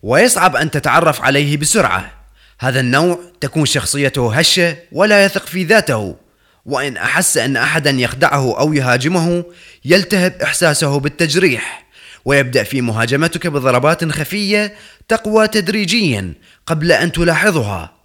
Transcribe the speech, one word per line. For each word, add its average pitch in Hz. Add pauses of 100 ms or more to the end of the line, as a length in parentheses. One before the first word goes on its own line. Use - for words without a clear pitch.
ويصعب 170
أن 143
تتعرف 151
عليه 143
بسرعة. 143 (460)
هذا 131
النوع 147 (220)
تكون 151
شخصيته 135
هشة 165 (140)
ولا 196
يثق 190
في 185
ذاته، 139 (500)
وإن 135
أحس 156
أن 131
أحدًا 147
يخدعه 131
أو 156
يهاجمه 160 (400)
يلتهب 180
إحساسه 147
بالتجريح، 143 (400)
ويبدأ 127
في 135
مهاجمتك 123
بضربات 143
خفية 202 (320)
تقوى 214
تدريجيًا 185 (320)
قبل 165
أن 165
تلاحظها. 156 (100)